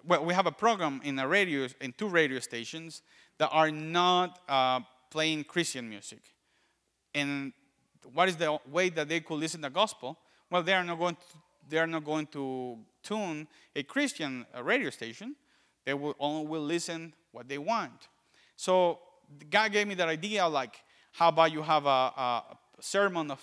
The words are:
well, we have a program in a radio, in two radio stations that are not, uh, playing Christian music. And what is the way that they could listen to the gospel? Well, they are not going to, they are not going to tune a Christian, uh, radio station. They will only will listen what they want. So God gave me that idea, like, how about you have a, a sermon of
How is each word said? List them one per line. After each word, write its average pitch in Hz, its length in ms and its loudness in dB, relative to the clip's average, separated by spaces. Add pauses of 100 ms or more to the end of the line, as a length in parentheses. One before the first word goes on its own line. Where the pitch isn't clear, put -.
well, 160 180 2
we 170 80 0
have 180 140 4
a 156 60 2
program 175 520 0
in 139 140 -4
a 135 100 -2
radio, 160 400 2 (120)
in 131 120 -8
two 214 160 -6
radio 156 300 2
stations 160 640 -10 (360)
that 156 120 2
are 156 200 4
not, 175 680 2 (100)
uh, 127 320 2 (300)
playing 156 340 -2
Christian 135 440 -4
music. - 340 -16 (920)
And 143 380 -4 (600)
what 175 160 2
is 175 80 -2
the 156 220 0 (120)
way 185 200 0
that 156 180 -4
they 165 120 -2
could 156 180 -6
listen 160 240 -6
to 143 60 -6
the 131 60 -10
gospel? 170 440 -2 (320)
Well, 175 120 2
they 175 100 0
are 185 120 2
not 170 140 -6
going 175 180 -2
to, - 60 -20 (460)
they 156 100 0
are 165 80 4
not 160 180 -4
going 151 240 -4
to 131 500 -8 (240)
tune 170 460 -6 (260)
a 147 80 -4
Christian, 139 720 -4
uh, 123 80 -10
radio 190 280 0
station. 123 440 -12 (500)
They 135 100 -2
will 143 240 -6
only 151 280 -4
will 156 160 -6
listen 165 500 -6 (200)
what 123 160 -16
they 143 100 -8
want. 180 500 -4 (480)
So 180 440 4 (500)
God 208 220 4
gave 208 140 4
me 202 80 -6
that 175 140 2
idea, 180 380 0
like, 135 360 -2 (300)
how 170 160 6
about 160 240 6
you 151 100 -4
have 151 240 2
a, - 20 4 (280)
a 123 260 -2 (380)
sermon 180 500 0
of 135 120 -10